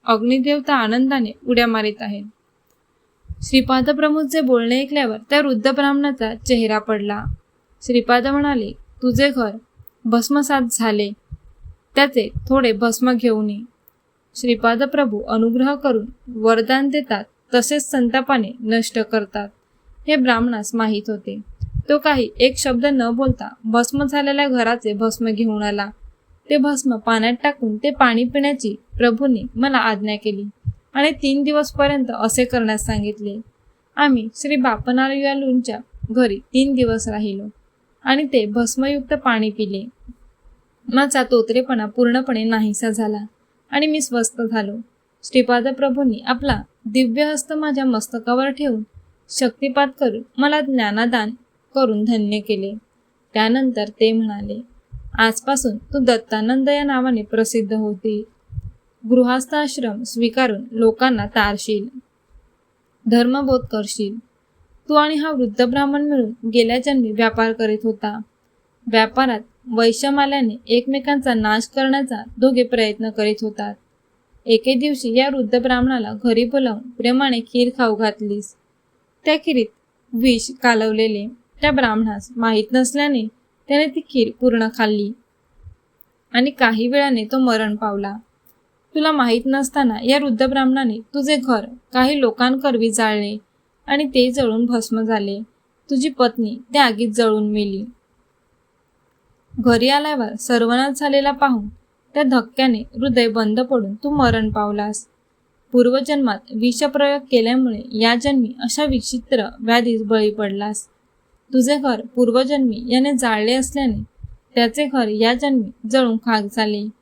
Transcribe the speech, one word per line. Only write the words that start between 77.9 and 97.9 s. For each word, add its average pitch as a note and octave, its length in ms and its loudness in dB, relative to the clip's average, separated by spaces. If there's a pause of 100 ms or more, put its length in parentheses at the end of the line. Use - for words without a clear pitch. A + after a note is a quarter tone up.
घातलीस. G#3 600 -4 (720)
त्या D#4 100 4
खीरीत D4+ 300 0 (480)
विष A#3+ 380 2 (120)
कालवलेले A3 640 2 (340)
त्या D4 100 2
ब्राह्मणास A3 640 0
माहीत A3+ 360 2
नसल्याने B3+ 560 0 (400)
त्याने C#4+ 180 2
ती D4+ 140 -4
खीर A#3+ 320 0 (100)
पूर्ण A3+ 260 2 (100)
खाल्ली G#3+ 340 0 (1200)
आणि B3+ 180 2
काही A3+ 360 0
वेळाने C4 380 2
तो C4 140 -2
मरण A3 360 2
पावला. G3+ 420 -6 (760)
तुला D#4 160 2
माहीत A#3+ 340 2
नसताना C4+ 580 0
या C4 180 4
वृद्ध C4 240 0
ब्राह्मणाने C4 540 0
तुझे C#4+ 360 -2
घर A#3+ 300 0 (280)
काही C4+ 260 2
लोकांकरवी B3 720 2
जाळले G#3+ 460 -2 (500)
आणि C#4+ 160 0
ते B3+ 280 4
जळून A#3+ 340 0
भस्म A3+ 360 -2
झाले. G#3 380 -2 (500)
तुझी C#4 200 0
पत्नी A#3 480 -2 (160)
त्या C#4 120 4
आगीत A3 240 0
जळून G#3+ 420 0
मेली. G#3 340 -4 (1700)